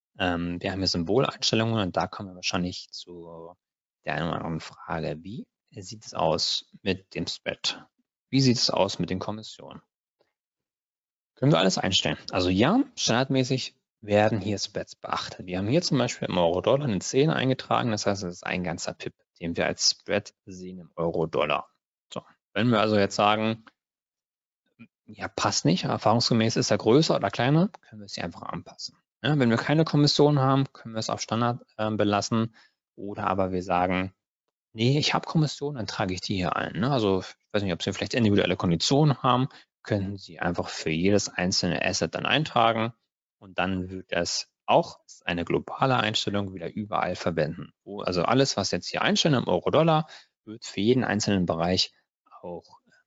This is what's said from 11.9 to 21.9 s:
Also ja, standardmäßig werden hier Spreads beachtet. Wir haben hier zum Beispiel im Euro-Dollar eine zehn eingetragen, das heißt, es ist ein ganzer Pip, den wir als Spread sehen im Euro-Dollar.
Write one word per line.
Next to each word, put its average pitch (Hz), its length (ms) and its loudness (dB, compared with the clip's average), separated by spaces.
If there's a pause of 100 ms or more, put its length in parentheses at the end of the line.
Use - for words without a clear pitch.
Also 90 160 0
ja, 131 340 4 (140)
standardmäßig 131 800 0 (240)
werden 107 400 4
hier 101 180 -4
Spreads - 380 -8
beachtet. - 500 -8
Wir 90 120 -4
haben 101 100 -2
hier 156 140 2
zum 151 160 0
Beispiel 120 280 -2
im 95 100 -2
Euro-Dollar 92 520 2
eine 98 100 0
zehn 139 320 2
eingetragen, 123 640 0
das 104 140 -4
heißt, 101 180 0
es 87 140 -8
ist - 80 -14
ein 90 180 -2
ganzer 85 280 -6
Pip, - 220 -12 (260)
den 85 160 -4
wir 87 100 2
als - 260 0
Spread - 420 -4 (120)
sehen 92 340 -14
im 82 160 -20
Euro-Dollar. 80 720 0 (440)